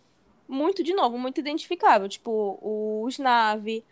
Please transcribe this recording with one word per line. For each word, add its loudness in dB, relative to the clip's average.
muito, -2
de -2
novo, 2
muito -4
identificável. 2
Tipo, -4
o -4
Snav, 0